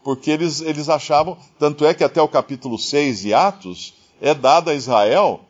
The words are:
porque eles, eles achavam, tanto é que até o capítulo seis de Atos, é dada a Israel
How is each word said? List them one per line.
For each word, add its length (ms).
porque 260
eles, 300
eles 280
achavam, 480
tanto 260
é 100
que 100
até 160
o 80
capítulo 500
seis 440
de 120
Atos, 600
é 140
dada 360
a 40
Israel 760